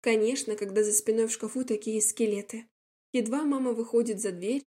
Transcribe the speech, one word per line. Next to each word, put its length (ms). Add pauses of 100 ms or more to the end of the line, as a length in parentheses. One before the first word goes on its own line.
Конечно, 540
когда 300
за 80
спиной 340
в 60
шкафу 320
такие 360
скелеты. 680 (460)
Едва 300
мама 300
выходит 480
за 100
дверь 400